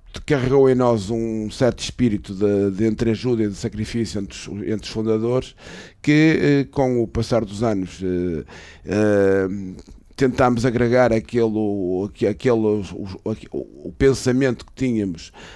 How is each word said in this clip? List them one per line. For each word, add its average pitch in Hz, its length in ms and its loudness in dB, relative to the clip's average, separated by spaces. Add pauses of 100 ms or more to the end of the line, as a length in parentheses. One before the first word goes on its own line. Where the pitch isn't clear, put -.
(260)
carregou 135 420 4
em 131 60 6
nós 120 340 2
um 110 420 -4
certo 120 300 0
espírito 104 540 -2
de, 101 360 2
de 98 160 0
entreajuda 110 580 0
e 104 40 0
de 98 60 -6
sacrifício 110 680 -6
entre - 160 -10
os, - 120 -16
entre 101 340 -6
os - 60 -14
fundadores, 110 680 -2 (460)
que, 151 360 4
eh, 143 320 2
com 127 320 0
o 110 60 -2
passar 113 380 -2
dos 101 160 -8
anos, 95 400 -2
eh, 90 420 -2 (400)
eh, 98 640 2 (680)
tentámos 123 480 2
agregar 120 480 4
aquele, 113 380 0 (800)
aquele, 120 240 0
o, 107 300 0 (400)
o, 71 640 -8
o - 100 -12
pensamento 131 680 2
que - 80 -20
tínhamos 107 600 -2 (240)